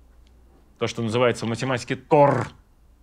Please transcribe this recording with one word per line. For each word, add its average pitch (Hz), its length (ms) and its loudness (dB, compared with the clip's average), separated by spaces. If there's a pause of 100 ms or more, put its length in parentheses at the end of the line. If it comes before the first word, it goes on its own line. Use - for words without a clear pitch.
(800)
то, 117 100 -4
что 117 140 -10
называется 117 440 0
в - 20 -4
математике 120 460 -4
тор, 143 540 2 (540)